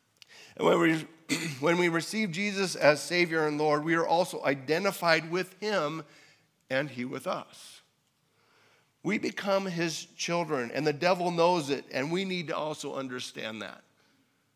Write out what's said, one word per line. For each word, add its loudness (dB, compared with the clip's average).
And -2
when 6
we, 2
<clears throat> -4
when 4
we 4
receive -2
Jesus -2
as 6
Savior 2
and 0
Lord, 2
we 2
are 2
also 0
identified 2
with -4
him -2
and 0
he -8
with -8
us. -10
We 0
become 0
his -4
children, -2
and 0
the 4
devil 2
knows 4
it, -2
and -2
we 0
need -4
to -4
also -6
understand -8
that. -14